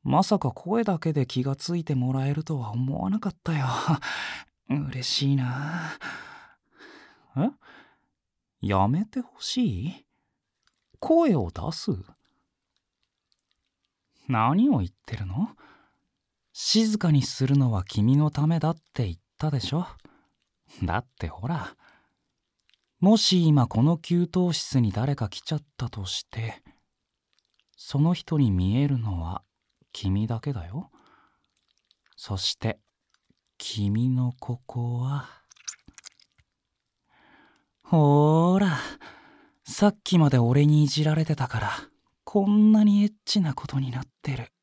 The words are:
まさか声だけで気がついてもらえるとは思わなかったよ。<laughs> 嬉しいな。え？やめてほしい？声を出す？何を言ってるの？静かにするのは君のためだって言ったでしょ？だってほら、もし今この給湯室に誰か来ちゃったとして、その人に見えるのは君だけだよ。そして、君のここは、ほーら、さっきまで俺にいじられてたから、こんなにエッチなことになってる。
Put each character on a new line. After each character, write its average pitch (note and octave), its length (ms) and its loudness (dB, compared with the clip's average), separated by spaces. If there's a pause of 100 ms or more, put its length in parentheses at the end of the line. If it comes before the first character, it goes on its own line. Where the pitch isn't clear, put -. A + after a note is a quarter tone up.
ま D3 200 2
さ - 160 2
か C3 140 -2
声 A3 320 -4
だ F#3 140 0
け D#3+ 120 -2
で C#3+ 140 0
気 B2+ 180 -4
が C#3 140 -4
つ F3 180 -6
い E3 80 -4
て D3+ 120 -2
も B2+ 180 0
ら C3+ 140 -2
え C#3+ 60 -2
る D#3 120 -4
と D#3 140 -4
は A2 120 -8
思 B2+ 260 -4
わ F#3+ 120 -4
な G#3+ 100 -2
か F#3+ 120 -4
っ - 20 -16 (100)
た D#3+ 140 -2
よ。 C3 100 -2 (560)
<laughs> - 680 -8
嬉 B2+ 140 -8
し C#3 300 0
い - 20 2
な。 C#3+ 640 -6 (1400)
え？ F3+ 140 0 (1120)
や G2 260 0
め D#3+ 160 0
て B3+ 160 -8
ほ - 220 -14
し B3 240 -4
い？ B2 400 -6 (960)
声 D#4+ 340 2
を F#2 160 -2
出 - 220 -6
す？ - 180 -6 (2500)
何 C3+ 400 2
を G3 80 2
言 F2+ 100 0
っ - 20 -10 (160)
て A2+ 120 -10
る G2+ 80 -8
の？ A#2 320 -6 (960)
静 G#3+ 440 2
か E3+ 140 2
に C#3+ 100 6
す - 240 -2
る C#3 120 4
の B2+ 160 4
は F#2+ 100 0
君 A#2 320 2
の D3+ 160 2
た D3 160 0
め E3 120 2
だ D3+ 100 0
っ E3 60 -2
て - 320 -8
言 E2+ 80 -6
っ - 20 -20 (200)
た D3+ 140 -2
で C#3 80 0
し - 140 -6
ょ？ F3 140 -2 (960)
だ F2+ 180 -2
っ - 60 -10 (140)
て E2+ 80 -6
ほ G2+ 220 -8
ら、 B2 260 -8 (1300)
も G#3 160 6
し F3+ 280 2
今 C#3+ 220 6
こ A#2 160 2
の D#3+ 140 4
給 F3 360 -2
湯 F3+ 200 0
室 - 260 -2
に G#2+ 120 2
誰 B2+ 240 -2
か G#2 140 -4
来 - 120 -14
ち - 120 -6
ゃ D3+ 40 -4
っ - 60 -8 (140)
た A#2 120 -6
と G2 160 -10
し - 200 -8
て、 - 380 -10 (1120)
そ - 240 -4
の E3+ 140 4
人 - 260 -2
に A#2+ 120 4
見 F#2 260 2
え C#3+ 100 2
る C#3 100 0
の G2+ 240 -4
は F2 220 -8 (480)
君 G2 360 -2
だ A2+ 120 -4
け C#3+ 140 -6
だ F2 120 -8
よ。 A2 240 -12 (1300)
そ - 220 -8
し - 180 -4
て、 - 240 -6 (800)
君 G#2+ 520 -2
の B2+ 300 -2
こ A#2+ 260 -10
こ A#2+ 360 -6
は、 C3+ 280 -6 (2500)
ほ D#3 720 4
ー F#3+ 40 2
ら、 F3 200 0 (880)
さ - 240 2
っ G3+ 140 -2
き F3+ 140 2
ま D3 140 6
で C3 80 4
俺 B2+ 260 4
に D3+ 180 6
い D3 40 4
じ D3+ 160 -2
ら D#3 100 0
れ D#3 120 0
て D3+ 100 -2
た B2+ 120 -4
か A2 120 -4
ら、 G2+ 120 -4 (520)
こ G3 240 0
ん G#3+ 240 6
な G#3+ 120 6
に G#3 200 4
エ G#3 40 2
ッ G#3+ 60 -4 (120)
チ - 160 0
な D#3 120 0
こ - 140 -10
と C3+ 120 -4
に C3 120 -4
な B2+ 100 -6
っ - 60 -12 (160)
て C3+ 120 -4
る。 B2 160 -10 (120)